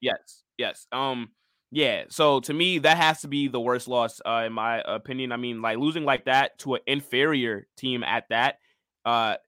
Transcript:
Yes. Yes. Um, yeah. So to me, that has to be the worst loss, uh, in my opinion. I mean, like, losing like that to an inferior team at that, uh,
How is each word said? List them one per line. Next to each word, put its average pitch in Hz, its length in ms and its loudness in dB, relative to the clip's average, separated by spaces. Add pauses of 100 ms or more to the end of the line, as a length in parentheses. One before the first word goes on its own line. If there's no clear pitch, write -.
Yes. - 440 -4 (120)
Yes. - 340 -6
Um, 127 420 -4 (380)
yeah. 127 380 0
So 147 320 4
to 143 140 -6
me, 175 240 2
that 156 180 6
has 160 260 2
to 147 60 -12
be 143 200 0
the 123 120 -4
worst 123 280 0
loss, 120 360 0
uh, 113 220 0
in 113 80 -6
my 113 320 -2
opinion. 127 460 -6
I 120 40 -4
mean, 120 240 -6
like, 113 160 -2
losing 156 280 -2
like 139 200 0
that 131 360 2
to 131 160 -4
an - 100 -4
inferior 135 800 0 (100)
team 123 280 -4
at 117 260 -2
that, 120 280 2 (460)
uh, 113 320 0 (120)